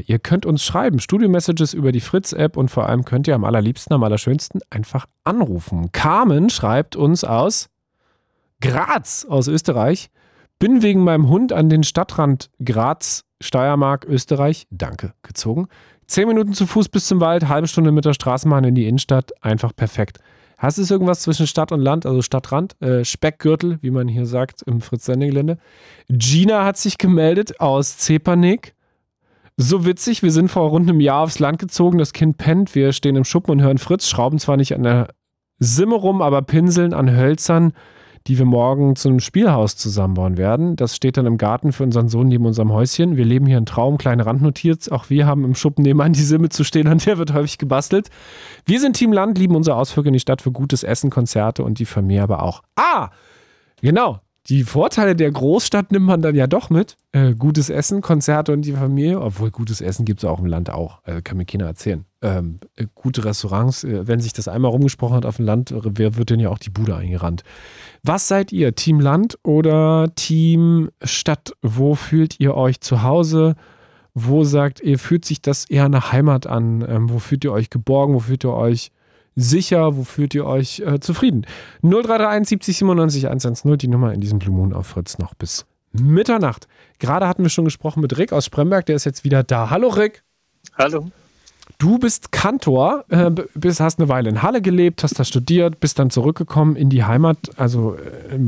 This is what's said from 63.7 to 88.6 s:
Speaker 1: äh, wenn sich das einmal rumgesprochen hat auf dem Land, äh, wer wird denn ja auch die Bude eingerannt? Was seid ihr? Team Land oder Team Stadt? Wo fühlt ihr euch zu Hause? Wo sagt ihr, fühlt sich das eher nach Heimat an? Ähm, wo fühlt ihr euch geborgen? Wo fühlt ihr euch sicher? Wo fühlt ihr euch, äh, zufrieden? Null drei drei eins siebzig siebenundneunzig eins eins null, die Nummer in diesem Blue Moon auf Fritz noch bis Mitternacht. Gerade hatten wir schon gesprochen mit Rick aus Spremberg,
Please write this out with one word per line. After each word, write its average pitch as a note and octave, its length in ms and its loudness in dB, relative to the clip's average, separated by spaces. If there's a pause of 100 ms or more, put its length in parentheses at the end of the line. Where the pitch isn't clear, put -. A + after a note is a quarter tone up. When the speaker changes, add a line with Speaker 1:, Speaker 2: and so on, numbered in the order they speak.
Speaker 1:
äh, G#2+ 240 -6
wenn A#2 120 0
sich A2+ 140 -6
das G#2 140 -10
einmal A#2 240 -2
rumgesprochen B2+ 440 0
hat B2 120 -2
auf A2+ 80 -4
dem A#2+ 100 -4
Land, A2+ 240 -2
äh, A#2+ 140 -8
wer A2 320 -2
wird A#2 160 -2
denn A#2 80 2
ja G#2+ 100 0
auch F2+ 80 -4
die - 140 -14
Bude G#2 240 -4
eingerannt? F2 480 -4 (580)
Was E3+ 260 -2
seid G3 240 0
ihr? D3+ 220 0
Team D#3 260 2
Land D#3 440 2
oder D#3+ 720 2
Team E3 760 2 (140)
Stadt? - 580 -4
Wo C3 320 0
fühlt D#3 460 0
ihr C#3 180 0
euch C3 240 0
zu A#2 220 -2
Hause? D#3+ 520 2 (600)
Wo C3 280 2
sagt C#3+ 360 0
ihr, C#3 180 0
fühlt E3+ 260 -2
sich - 200 -8
das C#3 220 -4
eher C#3 220 2
nach C#3 260 0
Heimat C3+ 340 2
an? A#2 420 -2
Ähm, A#2 220 0
wo A#2+ 80 -2
fühlt C3 240 -4
ihr C#3+ 80 -2
euch A2 180 -2
geborgen? C3+ 460 0
Wo B2 60 0
fühlt B2+ 220 -4
ihr B2 100 -2
euch A#2 380 -2 (460)
sicher? D#3 580 2
Wo C3 80 -6
fühlt C#3+ 320 -4
ihr C#3+ 100 -2
euch, C3+ 400 -4
äh, C#3+ 140 -2
zufrieden? E3 460 -2 (360)
Null F#3+ 220 4
drei A3+ 140 0
drei G#3+ 100 0
eins G#3 220 -2
siebzig G3 280 -2
siebenundneunzig D#3 520 0
eins C3 160 -4
eins A#2 180 -4
null, D3 140 2
die C3+ 100 -4
Nummer A#2+ 260 0
in G2+ 60 -4
diesem G2+ 200 -2
Blue F#2+ 140 -2
Moon F#2 200 0
auf F#2 140 -6
Fritz - 320 -8
noch E2+ 160 -8
bis - 300 -10 (280)
Mitternacht. D#3 760 0 (320)
Gerade E3 300 0
hatten F3+ 120 -2
wir F3 80 2
schon E3+ 140 0
gesprochen D#3 380 -2
mit C3 160 -2
Rick F#3+ 160 -2
aus C#3+ 120 0
Spremberg, F3 420 0